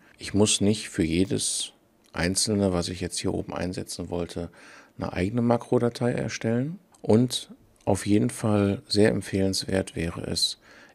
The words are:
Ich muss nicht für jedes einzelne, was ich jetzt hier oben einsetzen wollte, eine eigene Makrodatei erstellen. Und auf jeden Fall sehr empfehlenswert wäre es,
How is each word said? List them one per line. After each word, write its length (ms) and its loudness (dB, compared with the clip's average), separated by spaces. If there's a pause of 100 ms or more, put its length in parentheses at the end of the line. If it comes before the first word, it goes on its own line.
(180)
Ich 160 -10
muss 260 4
nicht 300 2
für 140 0
jedes 680 0 (400)
einzelne, 600 2
was 160 0
ich 100 -8
jetzt 200 -6
hier 140 -2
oben 200 -6
einsetzen 560 -6
wollte, 400 -6 (480)
eine 160 -6
eigene 280 0
Makrodatei 720 2
erstellen. 680 -2 (220)
Und 520 2 (320)
auf 200 0
jeden 260 4
Fall 560 0
sehr 240 6
empfehlenswert 840 -2
wäre 300 -4
es, 340 -2 (360)